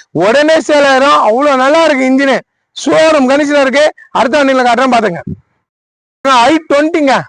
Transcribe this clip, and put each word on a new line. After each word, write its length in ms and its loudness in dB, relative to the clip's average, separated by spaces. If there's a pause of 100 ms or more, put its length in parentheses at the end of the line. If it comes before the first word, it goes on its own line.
(260)
உடனே 320 2 (120)
சேல் 220 2
ஆயிரும். 280 2 (100)
அவ்வளவு 340 0
நல்லா 260 2
இருக்கு 220 -2
இன்ஜின், 260 0 (460)
ஷோரூம் 500 0
கண்டிஷன் 320 0
இருக்கு. 200 0 (340)
அடுத்த 200 0
வண்டியில 300 0
காட்டுறேன் 280 0
பாத்துங்க. 260 -4 (1200)
ஐ 100 2 (140)
டுவெண்ட்டிங்க, 440 0 (160)